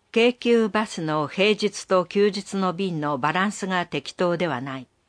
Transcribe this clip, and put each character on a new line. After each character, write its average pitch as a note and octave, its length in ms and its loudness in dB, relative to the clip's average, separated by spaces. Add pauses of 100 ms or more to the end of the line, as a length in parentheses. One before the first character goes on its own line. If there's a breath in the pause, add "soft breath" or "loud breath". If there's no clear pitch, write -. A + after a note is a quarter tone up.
(120)
京 A#3 200 4
急 A#3 360 2
バ G#3+ 180 -2
ス - 160 -8
の D3+ 260 0
平 G3 220 2
日 G#3 360 -2
と F#3 200 2
休 G3+ 240 2
日 G3 260 -8
の F#3 160 0
便 F3 300 -4
の D3 160 -2
バ D3 140 0
ラ F#3 140 2
ン G#3 60 -2
ス - 140 -8
が F#3 180 0
適 - 300 -8
当 F3 240 0
で F3 80 0
は C3 160 -4
な C3+ 160 -8
い。 B2+ 80 -14 (220)